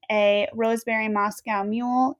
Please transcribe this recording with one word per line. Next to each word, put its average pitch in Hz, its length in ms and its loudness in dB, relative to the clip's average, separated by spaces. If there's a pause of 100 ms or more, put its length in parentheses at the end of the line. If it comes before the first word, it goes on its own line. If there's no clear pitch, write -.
a 208 460 2
rosemary 226 540 -2
Moscow 208 560 -2
mule, 247 560 0